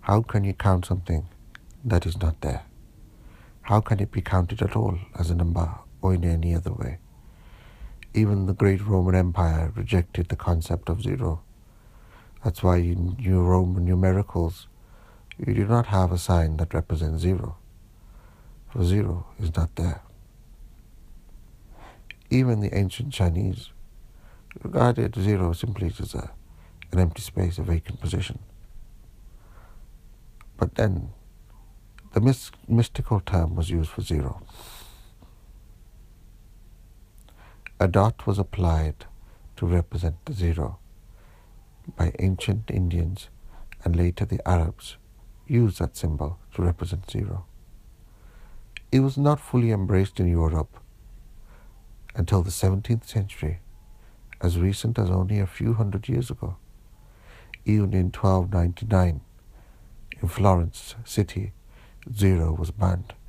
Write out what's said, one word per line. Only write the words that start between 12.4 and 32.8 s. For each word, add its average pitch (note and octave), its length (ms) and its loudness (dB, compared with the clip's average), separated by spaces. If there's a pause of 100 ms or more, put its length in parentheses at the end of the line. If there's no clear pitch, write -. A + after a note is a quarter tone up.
That's - 180 -2
why F2+ 140 6
in F2 420 0
New F#2 220 2
Roman F2+ 460 2
numericals, F2+ 800 0 (720)
you - 140 -2
do G2+ 140 2
not A#2+ 220 2
have F#2 240 4
a F2+ 40 0
sign E2 400 2
that E2 160 -2
represents D#2+ 480 -2
zero, F2+ 380 -2 (1120)
for A2+ 120 -4
zero F2+ 440 0 (120)
is E2 160 -4
not E2+ 220 -2
there. F2 240 -2 (2250)
Even B2+ 300 4
the G#2 140 -2
ancient G2+ 380 -2
Chinese F#2 560 0 (920)
regarded A#2 520 0
zero F#2 380 2
simply F#2 460 -4
as - 160 -8
a, - 160 -8 (600)
an F2+ 100 2
empty E2+ 200 2
space, F2+ 380 -4
a - 40 -6
vacant E2+ 380 -2
position. F#2 380 -4 (2250)
But - 200 -2
then, G2+ 340 0 (1040)
the G2+ 80 2
mys-, C3 280 2 (160)
mystical A2+ 540 0